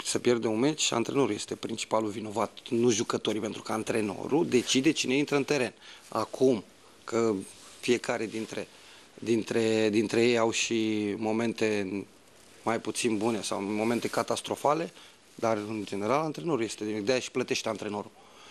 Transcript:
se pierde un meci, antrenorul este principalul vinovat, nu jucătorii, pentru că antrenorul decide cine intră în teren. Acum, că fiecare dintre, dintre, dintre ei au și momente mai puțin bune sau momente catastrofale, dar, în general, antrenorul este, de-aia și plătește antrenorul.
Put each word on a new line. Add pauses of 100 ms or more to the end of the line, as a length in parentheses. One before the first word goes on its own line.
se
pierde
un
meci,
antrenorul
este
principalul
vinovat, (180)
nu
jucătorii,
pentru
că
antrenorul
decide
cine
intră
în
teren. (340)
Acum, (400)
că (460)
fiecare
dintre, (460)
dintre,
dintre
ei
au
și
momente (580)
mai
puțin
bune
sau
momente
catastrofale, (420)
dar,
în
general,
antrenorul
este,
de-aia
și
plătește
antrenorul. (400)